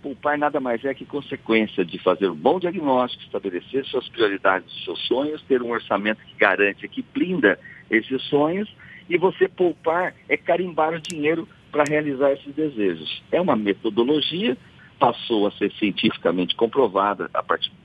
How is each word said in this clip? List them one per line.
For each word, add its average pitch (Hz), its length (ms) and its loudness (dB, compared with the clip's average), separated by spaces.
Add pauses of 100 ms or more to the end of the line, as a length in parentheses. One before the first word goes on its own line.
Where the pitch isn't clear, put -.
Poupar 147 380 -4
nada 147 220 0
mais 123 240 -4
é 135 100 -2
que 127 100 -12
consequência 113 800 -2
de 85 140 -10
fazer 92 320 2
um 80 60 -8
bom 131 240 2
diagnóstico, 147 640 -2
estabelecer 98 640 -6
suas 127 220 -4
prioridades, 95 760 0
seus 85 240 -8
sonhos, 147 340 -2
ter 127 200 2
um 120 100 -4
orçamento 107 520 -2
que - 140 -20
garante, 101 480 2
que - 160 -10
blinda 180 560 2 (320)
esses 113 320 0
sonhos, 165 500 0 (360)
e 175 100 0
você 185 300 2
poupar 175 680 0 (140)
é 147 80 2
carimbar 170 580 0
o 165 60 -8
dinheiro 160 480 -2 (220)
pra 147 140 2
realizar 143 480 2
esses 139 220 -6
desejos. 104 760 -2
É 151 100 0
uma 165 160 2
metodologia, 120 1000 0 (420)
passou 117 480 0
a 101 60 2
ser 101 200 -2
cientificamente 92 800 0
comprovada 101 800 0
a - 100 -2
partir - 300 -4 (120)